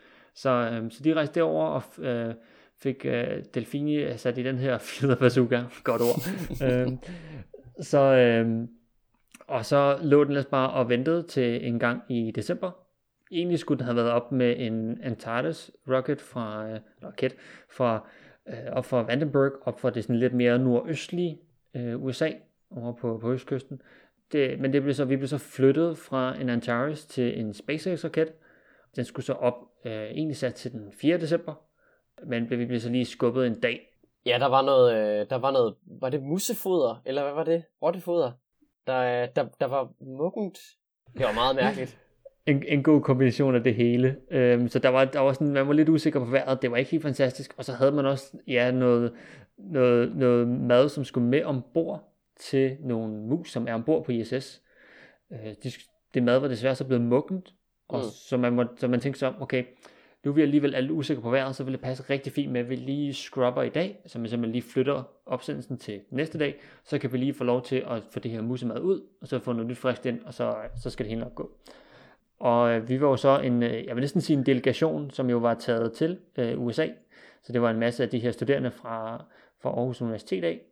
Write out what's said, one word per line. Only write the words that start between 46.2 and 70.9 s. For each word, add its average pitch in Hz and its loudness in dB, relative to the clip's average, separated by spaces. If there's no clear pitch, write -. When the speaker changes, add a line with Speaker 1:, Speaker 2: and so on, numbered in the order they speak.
Speaker 1:
vejret. 131 0
Det 123 0
var 120 -2
ikke 139 0
helt 156 0
fantastisk. 135 -2
Og 127 -10
så 135 -6
havde 135 4
man 143 2
også, 135 -2
ja, 123 2
noget, 120 4
noget, 127 2
noget 123 4
mad, 127 4
som 143 -6
skulle 123 0
med 143 2
ombord 165 -4
til 135 0
nogle 113 -4
mus, 117 -6
som 117 -4
er 117 -4
ombord 156 0
på 131 -4
I 117 -2
S 117 -10
S. - -20
Øh, 110 -14
de, 127 -8
det 123 2
mad 120 6
var 143 0
desværre 127 -2
så 135 -6
blevet 123 2
muggent. 147 0
Og - -4
Speaker 2:
Mm. 127 -4
Speaker 1:
så - -6
man 123 2
må, 120 2
så 131 -2
man 123 2
tænkte 135 -4
så, 131 -2
okay, 127 -2
nu 143 -2
er 143 0
vi 160 6
alligevel 143 4
alle 135 0
usikre 139 -2
på 117 -4
vejret, 131 0
så 143 -8
vil 131 -6
det 123 -6
passe 131 -6
rigtig 139 -4
fint 143 -2
med, 123 -2
at 120 -6
vi 131 -4
lige 139 -4
scrubber 131 -2
i 123 0
dag, 190 -4
så - -12
man 113 -6
simpelthen 117 -2
lige 120 -4
flytter 135 0
opsendelsen 131 -8
til 101 -12
næste 151 -4
dag, 147 -2
så 143 -4
kan 127 -4
vi 131 0
lige 135 0
få 131 -8
lov 123 0
til 131 -4
at 120 -4
få - -8
det 117 -6
her 113 -6
musemad 120 -4
ud, 185 0
og - -16
så 127 -4
få 123 -4
noget 117 -4
nyt 123 -8
frisk 127 -4
ind, 120 -4
og 120 -14
så, 113 -4
så 127 -8
skal - -6